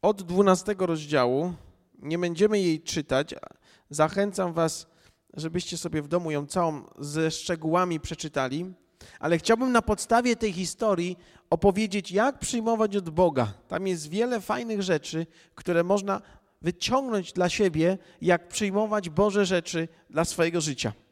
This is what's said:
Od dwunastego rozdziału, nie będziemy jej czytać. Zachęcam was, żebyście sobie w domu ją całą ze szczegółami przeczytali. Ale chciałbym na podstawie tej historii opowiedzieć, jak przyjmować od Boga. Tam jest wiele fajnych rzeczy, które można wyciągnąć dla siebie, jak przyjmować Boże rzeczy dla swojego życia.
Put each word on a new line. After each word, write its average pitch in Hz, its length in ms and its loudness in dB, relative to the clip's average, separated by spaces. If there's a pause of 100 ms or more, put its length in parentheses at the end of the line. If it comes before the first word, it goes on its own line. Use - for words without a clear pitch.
Od 202 200 2
dwunastego 185 640 2
rozdziału, 151 680 0 (440)
nie 160 200 -6
będziemy 180 420 2
jej 165 220 2
czytać. 143 520 -2 (560)
Zachęcam 185 640 0
was, 165 340 -2 (480)
żebyście 165 440 -6
sobie 160 240 -4
w 143 60 -10
domu 170 220 -2
ją 147 160 -2
całą 156 380 -2 (140)
ze 156 320 -2
szczegółami 165 680 -2
przeczytali. 151 720 -4 (480)
Ale 165 180 2
chciałbym 226 340 2
na 233 100 4
podstawie 233 540 2
tej 220 160 -2
historii 175 680 -2 (320)
opowiedzieć, 196 640 2
jak 226 260 2
przyjmować 220 580 0
od 175 140 -2
Boga. 135 440 2 (140)
Tam 180 180 -4
jest 165 220 -4
wiele 226 320 -2
fajnych 220 420 -4
rzeczy, 165 440 -2 (280)
które 170 300 0
można 196 380 0 (400)
wyciągnąć 208 720 -2
dla 180 160 2
siebie, 175 500 2 (220)
jak 175 280 2
przyjmować 208 640 -2
Boże 196 360 4
rzeczy 170 420 -2 (220)
dla 156 140 0
swojego 170 360 0
życia. 139 320 -4 (200)